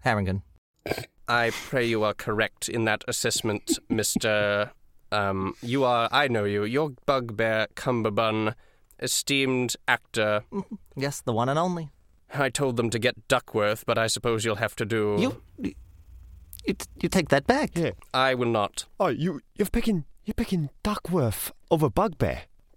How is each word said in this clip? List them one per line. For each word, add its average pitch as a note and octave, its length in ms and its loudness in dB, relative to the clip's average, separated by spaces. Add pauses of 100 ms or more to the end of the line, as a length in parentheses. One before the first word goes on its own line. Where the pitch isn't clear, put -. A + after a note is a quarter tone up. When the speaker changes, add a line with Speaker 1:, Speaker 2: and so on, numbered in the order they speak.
Speaker 1:
Harrigan. F#2+ 420 0 (840)
Speaker 2:
I A#2 240 2
pray - 340 -2
you A2 200 2
are G#2 100 2
correct - 540 -4
in A2+ 180 -2
that G#2+ 220 0
assessment, A2 760 -2
<laughs> - 60 -16
Mister, G#2 800 2 (420)
um, G2 500 0
you B2+ 220 0
are, A#2+ 260 2
I C#3 180 2
know A2 160 0
you. G2+ 200 0
You're C3+ 280 -2 (140)
Bugbear A2+ 680 0
Cumberbun, A2 800 0 (460)
esteemed C3 760 0 (100)
actor. G#2+ 680 0
Speaker 1:
<laughs> - 0 - (440)
Yes, C#3 240 -4
the B2 120 -2
one A#2 160 2
and D3 120 2
only. E3+ 300 -4 (440)
Speaker 2:
I C3+ 160 0
told C3 260 2
them A#2 140 2
to A#2 80 -2
get A#2 300 0
Duckworth, A2 580 2
but A#2 120 2
I A2+ 100 2
suppose A2+ 360 0
you'll A2 120 0
have G#2+ 180 -2
to A#2+ 100 -4
do G#2 360 2
Speaker 1:
You, B3+ 200 0 (180)
you, - 160 -6 (920)
you, A3 80 0 (260)
you F3 80 -2
take F3 200 2
that C#3+ 180 4
back. C4 300 2
Speaker 3:
Yeah. D#3 160 0 (200)
Speaker 2:
I C3 220 2
will A#2+ 160 0
not. G#2 360 0 (120)
Speaker 3:
Oh, G3 80 2
you, D3+ 340 -2 (140)
you're G3+ 140 0
picking, A3 380 0 (180)
you're G#3+ 100 -6
picking F3+ 360 -2 (120)
Duckworth F3 680 -2 (180)
over D#3 180 4
Bugbear. A#2 540 0 (340)